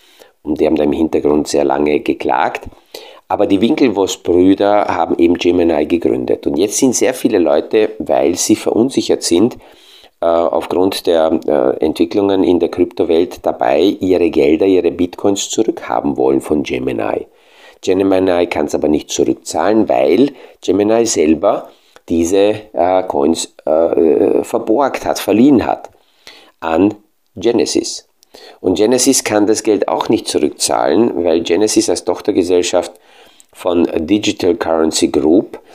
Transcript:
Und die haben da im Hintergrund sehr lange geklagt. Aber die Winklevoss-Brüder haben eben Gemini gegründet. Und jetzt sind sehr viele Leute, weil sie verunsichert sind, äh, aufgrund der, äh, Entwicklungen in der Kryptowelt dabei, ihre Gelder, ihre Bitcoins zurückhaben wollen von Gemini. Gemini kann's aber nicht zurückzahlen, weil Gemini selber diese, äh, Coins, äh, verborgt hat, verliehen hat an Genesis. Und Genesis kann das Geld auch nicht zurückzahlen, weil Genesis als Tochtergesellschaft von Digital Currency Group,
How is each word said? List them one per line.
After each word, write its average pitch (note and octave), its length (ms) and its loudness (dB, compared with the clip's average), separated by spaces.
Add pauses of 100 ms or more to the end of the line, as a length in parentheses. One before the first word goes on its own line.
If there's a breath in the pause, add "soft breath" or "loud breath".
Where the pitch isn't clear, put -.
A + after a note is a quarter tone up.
(420 soft breath)
Und D2 180 -6
die D#2 60 2
haben D#2 100 2
da D2+ 80 0
im D2+ 80 0
Hintergrund D2 560 0
sehr C#2+ 180 0
lange C#2+ 340 0
geklagt. - 680 -4 (640 loud breath)
Aber G2 180 -2
die G2 160 0
Winklevoss-Brüder G2 1300 2
haben F2 300 -2
eben E2+ 200 2
Gemini E2+ 480 2
gegründet. B1 600 -2
Und C#2+ 100 -4
jetzt G2 200 -2
sind B2+ 180 2
sehr A2 180 0
viele A2+ 260 0
Leute, E2+ 600 0
weil D2 360 0
sie - 200 0
verunsichert - 680 0
sind, F#2+ 340 0 (600 loud breath)
äh, E2+ 60 -2
aufgrund E2+ 840 0
der, D#2+ 400 2
äh, C2 360 0
Entwicklungen F#2+ 600 0
in F2 160 2
der E2+ 100 -2
Kryptowelt F2 760 -2
dabei, C#2 360 0
ihre F#2 480 0
Gelder, D2+ 360 2
ihre F2+ 260 2
Bitcoins F2 580 -4
zurückhaben - 680 -4
wollen C2 240 0
von D2+ 220 -2
Gemini. B1+ 640 -6 (560 soft breath)
Gemini F#2 640 2
kann's D2+ 260 -4
aber D2 140 0
nicht D2+ 240 -2
zurückzahlen, E2 760 0
weil D2 440 2 (300 loud breath)
Gemini G#2 440 0
selber F#2 640 0 (400 loud breath)
diese, G2 460 2 (180)
äh, F2+ 300 2
Coins, D2 500 -2 (120)
äh, D#2 800 2
verborgt B2 640 -2
hat, - 140 -4
verliehen A2 460 2
hat - 240 -6 (720 soft breath)
an E2+ 360 0 (400)
Genesis. - 720 -2 (540 loud breath)
Und F#2 140 0
Genesis B2 480 2
kann G#2 220 0
das G#2 180 0
Geld G#2 240 0
auch - 220 -2
nicht G#2+ 180 0
zurückzahlen, D2 960 0
weil E2+ 180 0
Genesis F2+ 480 0
als F2+ 140 -2
Tochtergesellschaft F2+ 880 0 (600 soft breath)
von F2 420 0
Digital F2+ 600 0
Currency D#2+ 540 0
Group, E2 500 2 (160 loud breath)